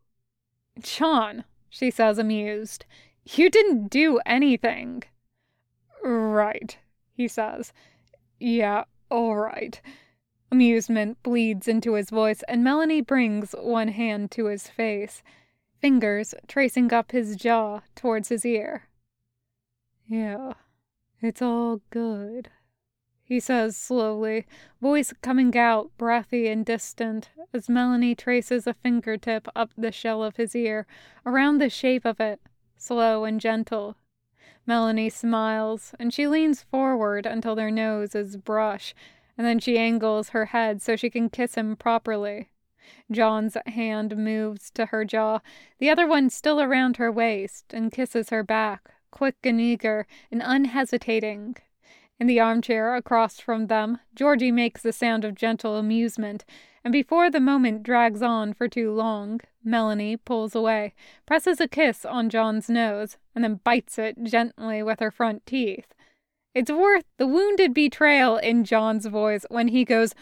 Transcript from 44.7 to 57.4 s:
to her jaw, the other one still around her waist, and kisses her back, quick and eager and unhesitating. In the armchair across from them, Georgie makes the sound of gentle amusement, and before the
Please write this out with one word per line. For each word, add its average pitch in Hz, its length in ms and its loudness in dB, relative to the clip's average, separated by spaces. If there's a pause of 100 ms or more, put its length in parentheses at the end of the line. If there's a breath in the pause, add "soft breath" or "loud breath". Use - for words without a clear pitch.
to 220 160 -4
her 220 180 -4
jaw, 220 360 -2 (380 loud breath)
the 277 120 2
other 330 160 4
one 285 240 4
still 302 300 0
around 254 360 2
her 233 140 0
waist, 214 640 -4
and 226 160 -2
kisses 240 400 -4
her 220 140 -2
back, 214 500 -4 (160)
quick 269 320 -2
and 233 180 0
eager 220 460 0 (240 soft breath)
and 233 140 -4
unhesitating. 233 1120 0 (640 soft breath)
In 240 80 0
the 240 140 6
armchair 226 560 2
across 226 440 0
from 220 260 -2
them, 220 320 0 (160)
Georgie 262 380 4
makes 233 300 0
the 226 100 0
sound 226 320 0
of 208 100 -6
gentle 226 420 -2
amusement, 214 680 -2 (380 soft breath)
and 240 100 -2
before 330 380 4
the 302 100 2